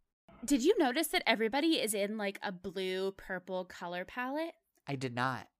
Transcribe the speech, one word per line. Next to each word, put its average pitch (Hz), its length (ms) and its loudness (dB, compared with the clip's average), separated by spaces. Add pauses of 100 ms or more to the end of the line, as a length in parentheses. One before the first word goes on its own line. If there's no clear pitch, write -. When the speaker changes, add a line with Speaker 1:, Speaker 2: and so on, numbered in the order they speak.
(420)
Speaker 1:
Did 240 220 4
you 392 140 8
notice 294 300 2
that 359 180 0
everybody 254 560 4
is 208 100 0
in, 202 240 0
like, 196 260 -2
a 208 80 -4
blue-purple 185 1160 -4
color 180 400 -6
palette? 277 480 -4 (320)
Speaker 2:
I 143 100 -4
did 127 180 -6
not. 123 340 -2 (120)